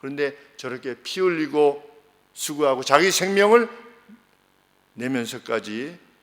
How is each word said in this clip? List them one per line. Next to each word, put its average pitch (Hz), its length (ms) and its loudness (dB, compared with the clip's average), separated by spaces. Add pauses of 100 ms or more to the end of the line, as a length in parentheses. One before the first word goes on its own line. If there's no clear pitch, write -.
그런데 139 340 -4 (220)
저렇게 127 460 -10
피 - 180 -8
흘리고 151 680 2 (460)
수고하고 143 500 -2
자기 151 280 4
생명을 202 580 4 (1300)
내면서까지 117 1040 -6 (240)